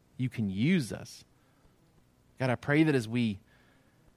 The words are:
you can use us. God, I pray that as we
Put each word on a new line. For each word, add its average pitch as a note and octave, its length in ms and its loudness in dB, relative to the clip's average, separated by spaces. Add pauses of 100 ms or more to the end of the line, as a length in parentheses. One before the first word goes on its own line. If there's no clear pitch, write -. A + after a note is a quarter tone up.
(160)
you B2+ 140 -4
can G#2+ 200 -4
use A2+ 440 0
us. - 320 -16 (1120)
God, B2+ 100 0
I A#2+ 60 2
pray D3 280 2
that D#3 120 4
as A2+ 120 0
we A2+ 320 -2 (760)